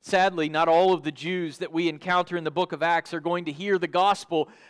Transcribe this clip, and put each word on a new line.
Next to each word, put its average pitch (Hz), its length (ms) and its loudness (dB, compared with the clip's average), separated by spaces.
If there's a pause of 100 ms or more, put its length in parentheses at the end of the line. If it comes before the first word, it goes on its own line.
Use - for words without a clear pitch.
Sadly, 185 460 0
not 156 200 0
all 180 260 6
of 151 100 -2
the 151 80 -4
Jews 160 460 -6
that 180 140 -8
we 165 180 0
encounter 180 480 -2
in 165 60 -6
the 156 80 -2
book 175 200 -2
of 151 120 -4
Acts 170 300 0
are 170 60 -4
going 170 260 -2
to 156 60 -6
hear 190 260 0
the 170 100 -2
gospel 175 640 0 (200)